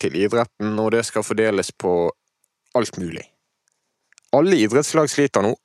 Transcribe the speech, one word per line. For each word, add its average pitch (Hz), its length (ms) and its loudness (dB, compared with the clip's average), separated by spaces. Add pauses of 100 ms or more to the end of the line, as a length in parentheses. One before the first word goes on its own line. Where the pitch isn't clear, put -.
til 73 160 -4
idretten, 107 640 -2
og 110 160 0
det 117 80 0
skal - 240 -6
fordeles 107 480 0
på 90 220 0 (760)
alt 120 220 -2
mulig. 165 300 -10 (1080)
Alle 165 260 4
idrettslag 135 500 2
sliter 127 360 0
nå, 110 80 0 (120)